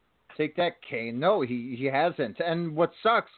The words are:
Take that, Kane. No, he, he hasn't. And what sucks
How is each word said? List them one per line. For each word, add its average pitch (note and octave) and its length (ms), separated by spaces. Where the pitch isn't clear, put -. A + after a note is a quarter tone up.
Take D3+ 200
that, F3 180
Kane. A#2 320
No, F3+ 220
he, B2 360
he C3 80
hasn't. C#3 540
And E3+ 360
what D#3+ 160
sucks A3 340